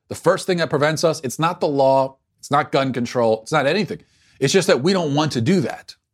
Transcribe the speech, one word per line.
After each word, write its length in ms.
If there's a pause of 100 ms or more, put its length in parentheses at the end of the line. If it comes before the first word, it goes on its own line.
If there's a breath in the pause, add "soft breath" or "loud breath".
the 80
first 300
thing 120
that 120
prevents 340
us, 180
it's 160
not 220
the 80
law, 480 (220)
it's 120
not 220
gun 200
control, 500
it's 100
not 140
anything. 360 (380 soft breath)
It's 120
just 140
that 160
we 100
don't 220
want 180
to 80
do 200
that. 340 (200)